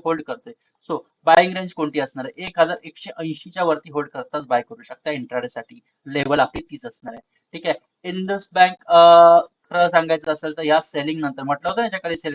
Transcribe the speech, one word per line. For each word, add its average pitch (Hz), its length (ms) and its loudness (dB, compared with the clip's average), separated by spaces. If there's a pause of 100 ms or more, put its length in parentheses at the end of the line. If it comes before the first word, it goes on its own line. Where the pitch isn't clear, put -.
होल्ड 165 180 -4
करते. 120 300 -14 (380)
So 156 80 -4 (260)
बायिंग 175 320 4
रेंज 185 160 -10
कोणती 147 280 -6
असणार 135 240 -8
आहे? 170 220 -14
एक 185 120 -6
हजार 185 260 0
एकशे 165 340 -18
ऐंशीच्या 165 460 -8
वरती 160 260 -4
होल्ड 143 200 -8
करताच 143 360 -12
बाय 120 160 -2
करू 151 200 -20
शकता - 280 -12
इंट्राडे 123 380 -8
साठी, 120 320 -18 (260)
लेवल 143 340 -2
आपली - 300 -4
तीच 151 160 -16
असणार - 280 -18
आहे. 120 60 -20 (320)
ठीक 170 140 -14
आहे, 160 80 -2 (340)
इंडस 190 460 -6
बँक, 185 320 0
अ, 170 120 4 (720)
खरं 175 180 2
सांगायचं 165 440 0
असेल 151 240 -8
तर 165 60 -8
या 156 180 2
सेलिंग 156 400 -6
नंतर 139 220 -8
म्हटलं 143 260 -4
होतं 202 140 -4
याच्या 214 200 -6
खाली 170 140 -6
सेल 156 180 -8